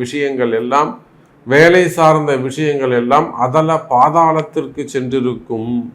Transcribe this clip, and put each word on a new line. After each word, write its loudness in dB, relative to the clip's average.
விஷயங்கள் -4
எல்லாம், 0
வேலை 4
சார்ந்த 2
விஷயங்கள் -2
எல்லாம் 2
அதல 0
பாதாளத்திற்கு 0
சென்றிருக்கும், -6